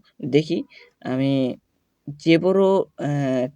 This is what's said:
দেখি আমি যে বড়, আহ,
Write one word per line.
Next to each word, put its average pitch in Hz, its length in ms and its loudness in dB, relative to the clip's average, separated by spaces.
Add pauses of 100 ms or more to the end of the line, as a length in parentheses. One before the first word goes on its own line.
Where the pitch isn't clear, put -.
(260)
দেখি 156 380 0 (380)
আমি 131 540 -2 (520)
যে 165 300 0
বড়, 185 280 2
আহ, 139 920 0